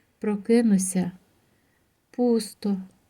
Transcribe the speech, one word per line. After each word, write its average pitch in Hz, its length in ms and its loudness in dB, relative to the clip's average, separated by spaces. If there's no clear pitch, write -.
Прокинуся, 202 960 0
пусто, 226 680 -2